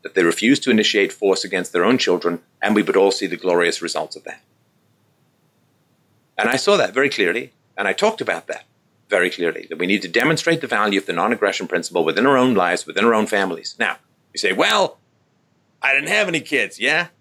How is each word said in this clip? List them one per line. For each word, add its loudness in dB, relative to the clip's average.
that -14
they 2
refused 2
to -2
initiate 2
force 0
against -6
their 2
own 2
children, 0
and 0
we 4
would 0
all 6
see -6
the -6
glorious 0
results -6
of -20
that. -16
And 0
I 0
saw 2
that 0
very 2
clearly, -2
and -2
I 0
talked 0
about -4
that -10
very 2
clearly, -4
that -12
we -2
need 0
to -10
demonstrate 0
the -10
value 0
of -12
the -6
non-aggression 0
principle -2
within 2
our 4
own 2
lives, 0
within 0
our 4
own 2
families. -2
Now, -2
you -10
say, 0
"Well, 0
I 0
didn't -2
have 0
any -2
kids," -4
yeah? 0